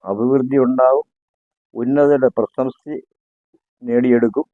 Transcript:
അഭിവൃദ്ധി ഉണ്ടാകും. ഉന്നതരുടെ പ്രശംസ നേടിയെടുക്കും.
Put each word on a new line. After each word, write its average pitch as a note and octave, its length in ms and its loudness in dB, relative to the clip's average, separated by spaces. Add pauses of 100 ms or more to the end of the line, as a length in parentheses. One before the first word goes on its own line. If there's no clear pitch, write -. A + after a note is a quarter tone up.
(100)
അഭിവൃദ്ധി B2+ 540 0
ഉണ്ടാകും. B2+ 420 0 (680)
ഉന്നതരുടെ C3+ 640 2
പ്രശംസ B2+ 400 -4 (1040)
നേടിയെടുക്കും. A#2+ 720 0